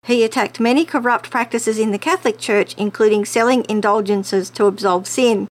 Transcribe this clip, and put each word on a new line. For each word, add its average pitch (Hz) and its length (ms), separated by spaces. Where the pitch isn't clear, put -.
He 240 220
attacked 220 360
many 247 240
corrupt 240 460
practices 220 480
in 220 120
the 196 60
Catholic 269 400
Church, - 400
including 208 480
selling 233 420
indulgences 202 840
to 214 160
absolve 190 400
sin. 226 500